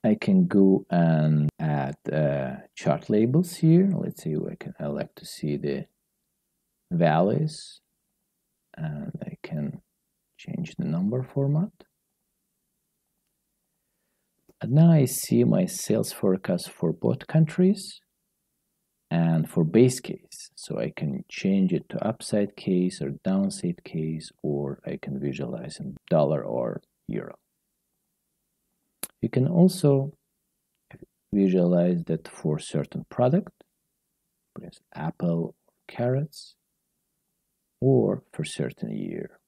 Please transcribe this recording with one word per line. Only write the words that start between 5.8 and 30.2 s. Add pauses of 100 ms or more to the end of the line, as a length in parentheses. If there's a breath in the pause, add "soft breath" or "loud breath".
values, (960)
and (100)
I
can (560)
change
the
number
format. (3000)
And
now
I
see
my
sales
forecast
for
both
countries (1120)
and
for
base
case.
So
I
can
change
it
to
upside
case
or (160)
downside
case, (100)
or
I
can
visualize
in (120)
dollar
or (280)
euro. (1800)
You
can
also (1200)